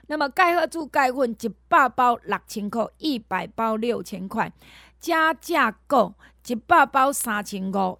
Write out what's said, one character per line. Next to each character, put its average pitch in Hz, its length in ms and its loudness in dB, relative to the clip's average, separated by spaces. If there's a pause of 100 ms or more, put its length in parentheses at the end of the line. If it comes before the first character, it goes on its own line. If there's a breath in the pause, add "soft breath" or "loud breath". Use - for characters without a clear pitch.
那 294 80 -6
么 294 140 -2
钙 349 260 2
好 330 120 2
珠 330 180 -8
钙 262 260 0
粉 247 300 -2
一 226 80 -4 (180)
百 285 220 4
包 247 340 2
六 196 140 -4 (100)
千 208 220 -8
块， 226 180 -2 (120)
一 294 200 -4
百 185 280 -6
包 226 280 -2
六 220 260 -2
千 180 260 -12
块， 185 240 -4 (480 loud breath)
加 320 340 0
价 277 440 -2 (100)
购 226 260 2 (340 loud breath)
一 240 80 -4
百 226 300 4
包 269 260 2
三 208 320 -4
千 190 280 -6
五， 190 280 -2